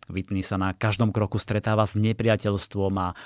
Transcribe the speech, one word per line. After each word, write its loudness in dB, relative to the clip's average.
Whitney -4
sa -2
na 0
každom 2
kroku 0
stretáva 0
s -6
nepriateľstvom 0
a -2